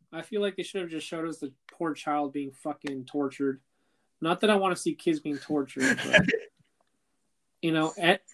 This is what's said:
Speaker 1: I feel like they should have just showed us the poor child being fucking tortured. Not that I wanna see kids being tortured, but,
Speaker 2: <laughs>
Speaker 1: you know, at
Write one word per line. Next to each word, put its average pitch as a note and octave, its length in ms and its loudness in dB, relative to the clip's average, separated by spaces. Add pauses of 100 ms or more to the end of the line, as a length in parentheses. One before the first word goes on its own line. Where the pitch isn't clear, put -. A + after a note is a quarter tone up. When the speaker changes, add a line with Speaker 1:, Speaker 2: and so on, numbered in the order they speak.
(120)
Speaker 1:
I D#3+ 100 -8
feel G3+ 200 -4
like G3+ 140 0
they F3+ 80 -4
should - 180 -6
have F3 80 -6
just D#3 180 -8
showed E3 200 -4
us D#3 120 -6
the C3+ 140 -8 (180)
poor E3 220 -4
child D3 400 -2
being C#3+ 180 -6
fucking C#3 540 -8
tortured. C3+ 560 -2 (600)
Not E3+ 200 0
that G#3+ 80 4
I G#3+ 60 6
wanna F#3+ 200 2
see E3+ 200 -2
kids D#3+ 240 0
being D3 180 -6
tortured, C3+ 680 0
but, - 200 6 (680)
Speaker 2:
<laughs> - 680 -20
Speaker 1:
you E3 100 2
know, D#3+ 260 2
at F3+ 240 4 (120)